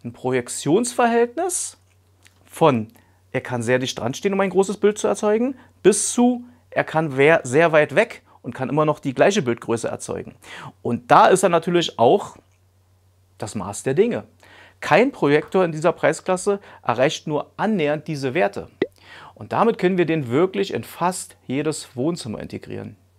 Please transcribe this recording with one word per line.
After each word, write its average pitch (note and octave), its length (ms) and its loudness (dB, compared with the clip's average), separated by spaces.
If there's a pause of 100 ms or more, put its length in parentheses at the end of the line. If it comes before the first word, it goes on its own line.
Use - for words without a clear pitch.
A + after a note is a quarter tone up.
ein A#2+ 100 -12
Projektionsverhältnis A#3 1700 -2 (680)
von, B2 440 2 (420)
er C3 100 -2
kann A#2+ 220 -6
sehr B2+ 160 2
dicht B2+ 180 -6
dran B2 160 -4
stehen, G3 200 -4
um G3 60 0
ein G3 120 0
großes F#3+ 260 0
Bild G#3 220 0
zu - 80 -2
erzeugen, G#3+ 480 -2 (260)
bis - 320 2
zu, B3 320 2 (240)
er D3 140 -2
kann D#3 340 -2
wer-, D3+ 260 6
sehr D3+ 280 4
weit D3+ 240 2
weg A3 260 0 (200)
und B2+ 120 -12
kann C3 160 -6
immer D3+ 160 0
noch D3+ 140 0
die C3 160 -6
gleiche G3 260 4
Bildgröße A#2 460 -4
erzeugen. - 480 -10 (480)
Und A#2+ 260 -4
da F3+ 180 8
ist F#3 140 4
er G3 80 2
natürlich E3+ 480 0
auch C#3 400 2 (1000)
das G#2+ 160 -10
Maß G2+ 280 -8
der C3+ 120 -2
Dinge. F3+ 300 0 (560)
Kein A#3 300 4
Projektor D#3+ 540 2
in E3+ 60 -2
dieser D#3 220 0
Preisklasse F#3 680 -2 (240)
erreicht B2+ 420 -2
nur D3+ 320 -6
annähernd D#3 500 -2
diese C3+ 280 -6
Werte. G3+ 340 -2 (640)
Und - 180 -16
damit G3 280 2
können F#3 180 2
wir F3 80 2
den C#3+ 240 -2
wirklich F#3 440 0
in A2+ 100 -6
fast - 540 -6 (100)
jedes D3 480 -6
Wohnzimmer C3 440 -6
integrieren. G#2 580 -12 (220)